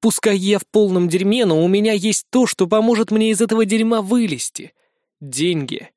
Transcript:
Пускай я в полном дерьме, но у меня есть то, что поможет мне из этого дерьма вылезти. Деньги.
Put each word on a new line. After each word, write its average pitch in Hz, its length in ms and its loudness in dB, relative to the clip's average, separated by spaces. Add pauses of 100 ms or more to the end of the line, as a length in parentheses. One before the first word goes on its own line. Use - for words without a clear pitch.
Пускай 208 320 2
я 196 220 0
в - 80 -8
полном 185 420 2
дерьме, 196 380 0
но 160 180 2
у - 20 2
меня 208 280 2
есть 202 340 -2
то, 247 180 2
что - 200 -2
поможет 220 440 0
мне 220 200 0
из 208 100 -2
этого 220 240 2
дерьма 220 380 0
вылезти. 196 720 -4 (440)
Деньги. 143 800 -6